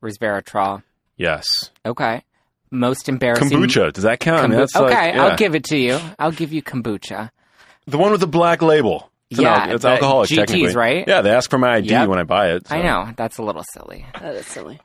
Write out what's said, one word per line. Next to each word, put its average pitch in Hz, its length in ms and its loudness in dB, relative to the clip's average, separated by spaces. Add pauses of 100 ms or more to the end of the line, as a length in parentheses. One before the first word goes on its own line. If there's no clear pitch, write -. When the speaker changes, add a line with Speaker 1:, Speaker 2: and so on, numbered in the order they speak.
Speaker 1:
resveratrol. 101 840 -4 (320)
Speaker 2:
Yes. 80 280 -2 (400)
Speaker 1:
Okay. 120 380 -4 (480)
Most 127 380 -2
embarrassing 127 420 0
Speaker 2:
Kombucha. 135 420 2
Does 95 120 -6
that 113 160 0
count? 165 240 0
I - 20 2
mean, 123 120 2
Speaker 1:
Kombu-, - 20 4
Speaker 2:
that's 139 160 0
like, 127 160 4
Speaker 1:
okay, 175 220 0
Speaker 2:
yeah. 156 100 2
Speaker 1:
I'll 190 120 2
give 185 200 0
it 131 80 -4
to 156 120 -2
you. 127 220 0 (220)
I'll 156 100 0
give 156 220 -6
you 156 100 -6
kombucha. 110 680 -8 (580)
Speaker 2:
The 143 100 -2
one 196 140 4
with 196 80 2
the 185 80 0
black 170 340 2
label. 151 480 2 (200)
It's 120 100 -10
an - 40 4
Speaker 1:
Yeah, 110 200 4
Speaker 2:
al-, 87 100 -4
it's 117 80 -4
Speaker 1:
the 123 60 2
Speaker 2:
alcoholic, 127 400 2
Speaker 1:
G 151 80 0
Ts, 110 160 2
Speaker 2:
technically. 90 240 2
Speaker 1:
right? 123 320 0
Speaker 2:
Yeah, 190 140 4
they 98 100 4
ask 123 180 2
for 135 80 2
my 123 180 4
I 110 40 2
D 95 80 -4
Speaker 1:
Yep. 113 200 4
Speaker 2:
when 92 100 2
I 87 60 0
buy 90 280 2
it, 90 180 -2
Speaker 1:
I 151 80 -4
Speaker 2:
so. 170 40 -4
Speaker 1:
know. 113 340 -2
That's 113 220 -8
a 117 40 -6
little 101 300 -8
silly. - 340 -20 (140)
Speaker 3:
That 156 160 -12
is - 100 -14
silly. 104 380 -16